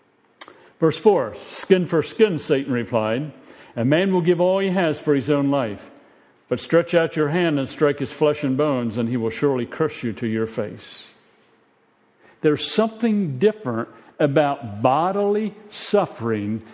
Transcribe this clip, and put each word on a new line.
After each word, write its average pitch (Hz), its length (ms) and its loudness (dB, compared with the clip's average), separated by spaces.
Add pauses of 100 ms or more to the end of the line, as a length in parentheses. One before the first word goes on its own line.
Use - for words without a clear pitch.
(800)
Verse 160 180 2
four, 139 380 2
"Skin - 520 0
for 156 180 0
skin," 208 340 2
Satan 135 340 0
replied. 120 600 -2 (460)
"A 113 60 -2
man 165 260 4
will 185 120 2
give 170 180 2
all 185 180 2
he 196 120 0
has 175 280 0
for 151 160 0
his 135 140 0
own 143 220 2
life. 117 400 -4 (580)
But 123 120 -2
stretch 170 340 0
out 165 200 2
your 151 140 0
hand 160 300 0
and 131 100 -4
strike 143 300 0
his 135 140 -6
flesh 147 300 0
and 131 140 0
bones, 127 400 0
and 117 120 -2
he 123 100 -2
will 113 100 -2
surely 127 380 0
curse 151 360 -4
you 113 120 -4
to 120 120 -6
your 110 200 -2
face." - 640 -10 (1300)
There's 151 240 2
something 214 720 0
different 131 520 0 (280)
about 139 600 2
bodily 196 760 2 (140)
suffering 113 920 -2 (120)